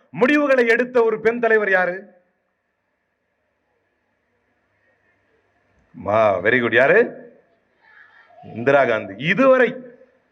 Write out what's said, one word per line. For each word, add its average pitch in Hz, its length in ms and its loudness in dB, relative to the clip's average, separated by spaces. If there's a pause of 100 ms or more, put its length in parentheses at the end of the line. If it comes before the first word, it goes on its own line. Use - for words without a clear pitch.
முடிவுகளை 262 580 0
எடுத்த 240 360 0
ஒரு 220 160 -2
பெண் 226 200 -2
தலைவர் 220 300 0
யாரு? 185 500 -4 (3750)
மா, 101 460 0
very 113 200 0
good. 117 140 -2
யாரு? 151 580 2 (1200)
இந்திரா 131 320 0
காந்தி. 107 380 -6
இதுவரை 254 520 2 (560)